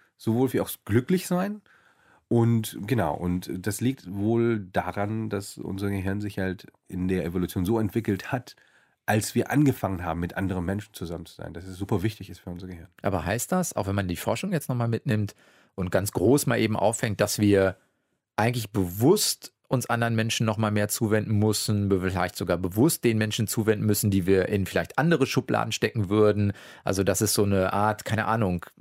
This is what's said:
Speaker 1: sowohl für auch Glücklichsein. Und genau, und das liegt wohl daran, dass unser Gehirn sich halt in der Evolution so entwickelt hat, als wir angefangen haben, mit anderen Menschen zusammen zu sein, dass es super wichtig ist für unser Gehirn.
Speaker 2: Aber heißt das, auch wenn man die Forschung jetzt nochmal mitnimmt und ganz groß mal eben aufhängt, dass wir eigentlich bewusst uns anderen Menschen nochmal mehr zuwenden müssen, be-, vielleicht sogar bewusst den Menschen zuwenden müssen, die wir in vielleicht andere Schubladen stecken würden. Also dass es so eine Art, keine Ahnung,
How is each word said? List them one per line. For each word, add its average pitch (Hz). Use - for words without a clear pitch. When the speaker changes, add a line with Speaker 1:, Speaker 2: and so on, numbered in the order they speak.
Speaker 1:
sowohl 120
für -
auch -
Glücklichsein. 180
Und 117
genau, 98
und 90
das 95
liegt 123
wohl 113
daran, 104
dass 104
unser 98
Gehirn 98
sich 104
halt 92
in 92
der 92
Evolution 90
so 113
entwickelt 107
hat, -
als 107
wir -
angefangen 117
haben, 85
mit 87
anderen 92
Menschen 98
zusammen 85
zu -
sein, 82
dass 87
es 92
super 95
wichtig 104
ist 90
für -
unser 90
Gehirn. 85
Speaker 2:
Aber 92
heißt 107
das, 185
auch 98
wenn 98
man 98
die 87
Forschung 120
jetzt 156
nochmal 120
mitnimmt 107
und 90
ganz 98
groß 117
mal 117
eben 110
aufhängt, 107
dass -
wir 98
eigentlich 117
bewusst 107
uns 123
anderen 117
Menschen 113
nochmal 107
mehr 104
zuwenden 107
müssen, 104
be-, 95
vielleicht 90
sogar 90
bewusst 98
den 113
Menschen 107
zuwenden 107
müssen, 104
die 98
wir 95
in 98
vielleicht -
andere 147
Schubladen 117
stecken 107
würden. 104
Also 95
dass 92
es 107
so 110
eine 98
Art, 104
keine 107
Ahnung, 104